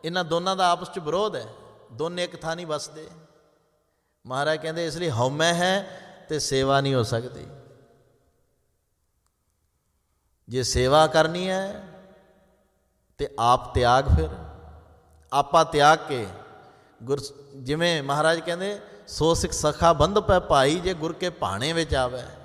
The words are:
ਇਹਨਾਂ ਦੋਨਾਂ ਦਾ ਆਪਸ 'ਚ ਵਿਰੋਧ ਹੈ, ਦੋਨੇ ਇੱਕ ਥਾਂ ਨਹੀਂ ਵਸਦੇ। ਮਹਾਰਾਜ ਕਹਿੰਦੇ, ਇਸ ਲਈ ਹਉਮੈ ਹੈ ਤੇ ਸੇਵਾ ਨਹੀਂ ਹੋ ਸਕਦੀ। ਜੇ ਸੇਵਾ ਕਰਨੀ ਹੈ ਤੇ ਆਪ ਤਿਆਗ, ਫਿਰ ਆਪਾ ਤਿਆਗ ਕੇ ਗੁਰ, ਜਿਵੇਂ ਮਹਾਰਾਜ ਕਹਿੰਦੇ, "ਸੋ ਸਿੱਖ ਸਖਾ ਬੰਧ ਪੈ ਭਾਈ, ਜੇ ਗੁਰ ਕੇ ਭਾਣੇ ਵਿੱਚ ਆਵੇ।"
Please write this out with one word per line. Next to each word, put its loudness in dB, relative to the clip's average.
ਇਹਨਾਂ -4
ਦੋਨਾਂ -2
ਦਾ 2
ਆਪਸ -4
'ਚ -8
ਵਿਰੋਧ -2
ਹੈ, -8
ਦੋਨੇ -6
ਇੱਕ -10
ਥਾਂ -4
ਨਹੀਂ -12
ਵਸਦੇ। -8
ਮਹਾਰਾਜ -2
ਕਹਿੰਦੇ, -6
ਇਸ -6
ਲਈ -2
ਹਉਮੈ 2
ਹੈ -2
ਤੇ -4
ਸੇਵਾ 2
ਨਹੀਂ 0
ਹੋ 2
ਸਕਦੀ। -6
ਜੇ -2
ਸੇਵਾ 4
ਕਰਨੀ 2
ਹੈ -6
ਤੇ -6
ਆਪ 4
ਤਿਆਗ, 4
ਫਿਰ 0
ਆਪਾ 4
ਤਿਆਗ 6
ਕੇ -6
ਗੁਰ, -2
ਜਿਵੇਂ -2
ਮਹਾਰਾਜ 2
ਕਹਿੰਦੇ, -6
"ਸੋ 2
ਸਿੱਖ -2
ਸਖਾ 2
ਬੰਧ 2
ਪੈ 4
ਭਾਈ, 2
ਜੇ -4
ਗੁਰ -6
ਕੇ -6
ਭਾਣੇ -4
ਵਿੱਚ -2
ਆਵੇ।" -2